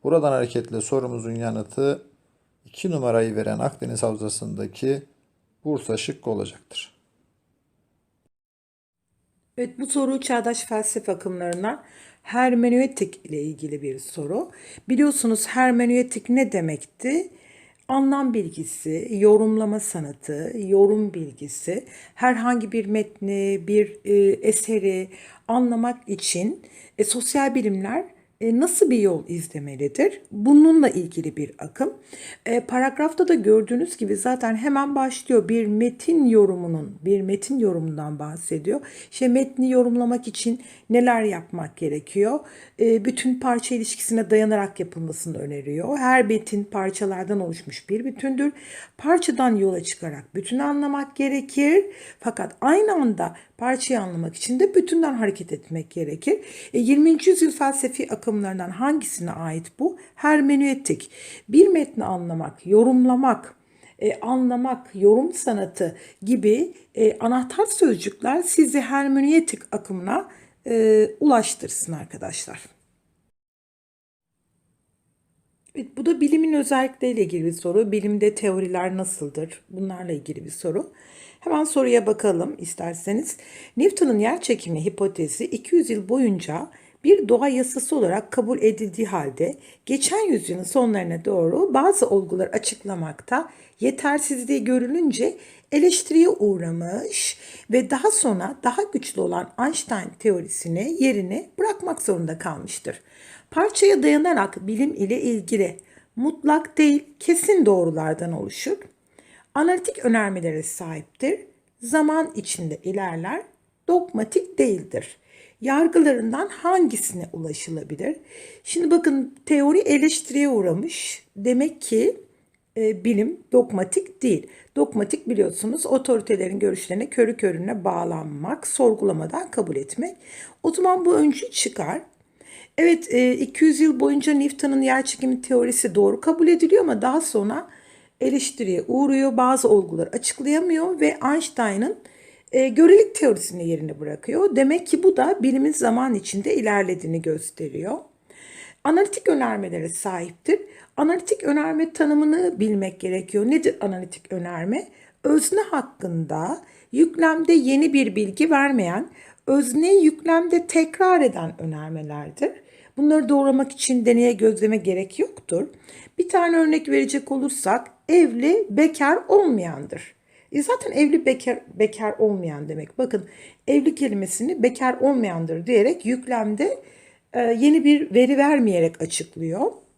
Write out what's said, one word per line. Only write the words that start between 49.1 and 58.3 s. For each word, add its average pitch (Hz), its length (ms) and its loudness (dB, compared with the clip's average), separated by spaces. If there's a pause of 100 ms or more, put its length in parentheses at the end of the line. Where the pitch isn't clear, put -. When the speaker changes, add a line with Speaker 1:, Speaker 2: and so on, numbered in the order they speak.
Speaker 2:
yola 190 260 0
çıkarak 156 520 -12
bütünü 247 280 -4
anlamak 285 540 -4
gerekir. 277 680 2 (360)
Fakat - 400 -8
aynı 403 320 4
anda 220 440 0 (220)
parçayı 254 420 -2
anlamak 170 340 -8
için 254 260 -4
de 392 140 2
bütünden 330 400 2
hareket 196 380 -4
etmek 160 380 -10
gerekir. 165 500 -4 (340)
E, - 40 2
yirminci 302 520 4
yüzyıl 330 220 4
felsefi 269 600 -4
akımlarından 196 580 -6